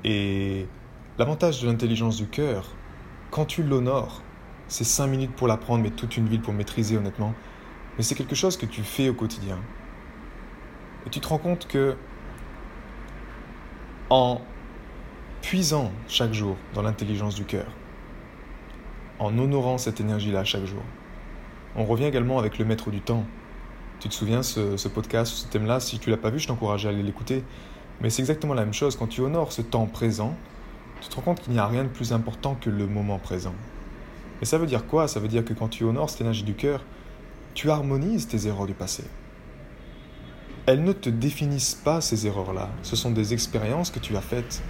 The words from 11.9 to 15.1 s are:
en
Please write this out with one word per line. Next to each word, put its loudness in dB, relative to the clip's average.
en 6